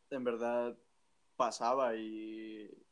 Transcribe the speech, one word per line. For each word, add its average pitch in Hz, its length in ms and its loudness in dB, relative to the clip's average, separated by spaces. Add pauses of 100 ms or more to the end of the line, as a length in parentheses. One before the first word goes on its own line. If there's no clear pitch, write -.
(100)
en 131 140 -2
verdad 120 520 0 (600)
pasaba 120 600 2
y, 110 720 -8 (200)